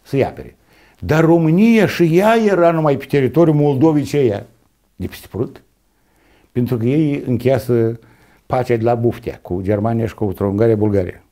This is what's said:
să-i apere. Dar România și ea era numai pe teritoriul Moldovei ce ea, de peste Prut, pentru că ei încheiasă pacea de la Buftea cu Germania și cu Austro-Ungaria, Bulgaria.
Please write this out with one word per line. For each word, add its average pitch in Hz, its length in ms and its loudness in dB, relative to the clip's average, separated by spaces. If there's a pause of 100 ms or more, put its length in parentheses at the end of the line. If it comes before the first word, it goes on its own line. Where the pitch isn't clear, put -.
să-i - 240 -2
apere. - 300 -14 (440)
Dar 147 240 0
România 170 640 4
și 165 300 0
ea 214 180 2
era 190 360 2
numai 156 260 0
pe - 80 -12
teritoriul 147 500 2
Moldovei 147 480 2
ce - 140 -4
ea, 101 280 0 (500)
de 90 120 -10
peste - 220 -16
Prut, - 340 -8 (880)
pentru 123 260 -2
că 110 80 -4
ei 143 400 -2
încheiasă 117 760 0 (460)
pacea 127 300 -2
de 110 80 -4
la 120 120 2
Buftea - 460 -4
cu 90 200 -8
Germania 107 440 -2
și 104 80 -8
cu - 100 -6
Austro-Ungaria, 101 520 0
Bulgaria. 101 560 -2